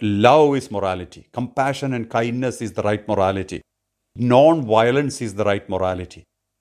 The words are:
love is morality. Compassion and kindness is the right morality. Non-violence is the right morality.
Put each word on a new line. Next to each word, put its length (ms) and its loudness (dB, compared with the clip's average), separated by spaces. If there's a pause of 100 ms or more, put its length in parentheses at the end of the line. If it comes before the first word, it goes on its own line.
love 540 4
is 160 -6
morality. 600 -6
Compassion 600 -4
and 160 -8
kindness 520 -4
is 120 -8
the 100 -4
right 240 -2
morality. 540 -2 (540)
Non-violence 1040 2
is 140 -8
the 80 -2
right 260 -2
morality. 540 -6 (380)